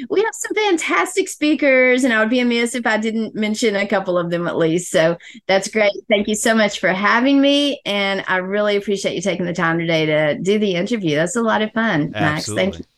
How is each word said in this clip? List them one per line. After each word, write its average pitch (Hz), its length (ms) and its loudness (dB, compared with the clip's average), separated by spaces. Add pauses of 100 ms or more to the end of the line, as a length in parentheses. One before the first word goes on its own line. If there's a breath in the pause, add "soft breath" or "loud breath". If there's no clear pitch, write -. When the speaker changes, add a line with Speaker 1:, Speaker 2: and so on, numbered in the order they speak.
(100)
Speaker 1:
we 370 120 2
have 440 120 -2
some - 200 -8
fantastic 370 760 0
speakers, 262 760 2
and 247 80 2
I 220 80 2
would 220 80 2
be 247 120 2
amiss 240 340 0
if 240 100 -4
I 220 140 0
didn't 220 360 -4
mention 214 400 0
a 196 140 -2
couple 190 300 0
of 170 100 -2
them 170 180 -2
at 113 120 -2
least. 165 320 0
So 165 260 2 (300 loud breath)
that's 196 240 0
great. 208 220 2 (180)
Thank 208 180 2
you 214 60 0
so 226 200 0
much 214 240 2
for 185 100 0
having 214 520 2
me. 285 460 2
And 196 420 -2
I 185 80 0
really 202 400 0
appreciate 196 380 -2
you 165 80 -4
taking 180 240 -2
the 170 80 -4
time 170 240 0
today 165 260 0
to 151 380 2
do 202 160 2
the 202 160 0
interview. 180 420 0
That's 170 200 0
a 233 60 -2
lot 214 200 0
of 214 100 -4
fun, 180 380 0
Max. 107 100 -6
Thank 151 380 -2
Speaker 2:
Absolutely. 185 220 -2
Speaker 1:
you. - 40 -16 (140)